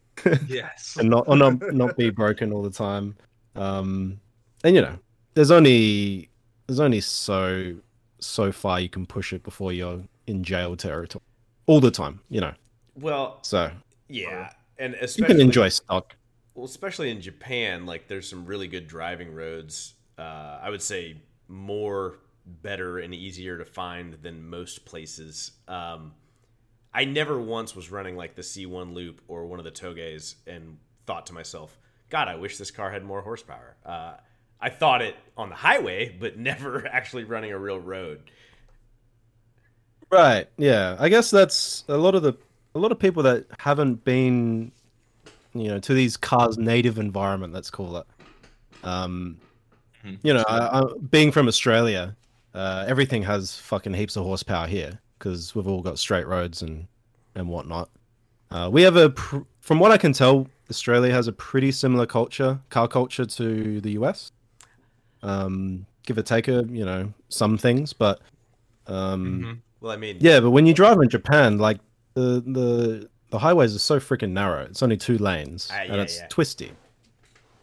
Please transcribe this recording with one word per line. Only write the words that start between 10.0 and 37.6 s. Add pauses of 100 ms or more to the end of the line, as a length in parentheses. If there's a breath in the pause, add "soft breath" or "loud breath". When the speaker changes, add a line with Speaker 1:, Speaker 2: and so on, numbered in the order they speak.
Speaker 1:
in
jail
territory. (440)
All
the
time,
you
know. (420)
Speaker 3:
Well,
Speaker 1:
So, (360)
Speaker 3:
yeah,
Speaker 1:
uh, (260)
Speaker 3:
and
Speaker 1:
you
can
Speaker 3:
especially
Speaker 1:
enjoy
stock. (400)
Speaker 3:
Well,
especially
in
Japan,
like,
there's
some
really
good
driving
roads. (220)
Uh,
I
would
say (320)
more (440)
better
and
easier
to
find
than
most
places. (160)
Um, (800)
I
never
once
was
running,
like,
the
C
one
loop
or
one
of
the
Toge's (100)
and (280)
thought
to
myself, (320)
"God,
I
wish
this
car
had
more
horsepower." (100)
Uh, (500)
I
thought
it (220)
on
the
highway,
but
<laughs>
never
actually
running
a
real